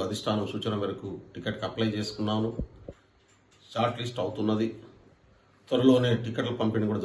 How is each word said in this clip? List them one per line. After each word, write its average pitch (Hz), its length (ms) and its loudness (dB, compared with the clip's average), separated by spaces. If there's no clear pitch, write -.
అధిష్టానం 104 480 -2
సూచన 107 200 -2
మేరకు 95 280 -6
టికెట్కి 98 360 -6
అప్లై 110 280 0
చేసుకున్నాను. 107 520 -2
షార్ట్ 117 280 0
లిస్ట్ 110 220 -4
అవుతున్నది, 110 440 0
త్వరలోనే 123 400 6
టికెట్ల 120 380 -2
పంపిణీ 107 280 2
కూడా 98 120 -2